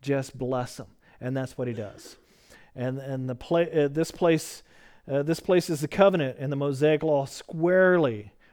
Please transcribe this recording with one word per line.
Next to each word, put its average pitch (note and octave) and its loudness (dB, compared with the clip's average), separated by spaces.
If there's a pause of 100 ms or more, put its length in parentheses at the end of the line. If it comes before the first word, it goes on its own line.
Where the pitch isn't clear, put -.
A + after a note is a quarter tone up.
Just C#3 -4
bless B2+ -4
them." A2 -12 (340)
And B2+ -4
that's C3 -6
what B2 -2
he A#2 -4
does. - -12 (580)
And, C3 -4
and C3 -6
the B2 -4
pla-, E3+ 0
uh, D#3+ 2
this D#3 -2
place, - 0 (480)
uh, C#3 0
this D#3+ -2
places F3 2
the D3+ -4
covenant F#3 2
and C#3 -6
the C#3 -4
Mosaic C#3+ 2
law C#3+ 0
squarely E3 2 (200)